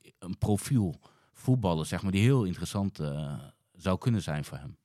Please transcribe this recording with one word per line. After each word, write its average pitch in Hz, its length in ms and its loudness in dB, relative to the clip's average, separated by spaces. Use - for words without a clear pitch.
een 90 200 -10
profiel 104 640 0
voetballer, 92 540 2
zeg 90 160 -4
maar, 98 100 0
die 98 100 4
heel 123 220 6
interessant, 92 540 -4
eh, 73 400 -4
zou 92 260 -2
kunnen 113 240 0
zijn 76 220 -4
voor 71 140 -10
hem. 69 260 -12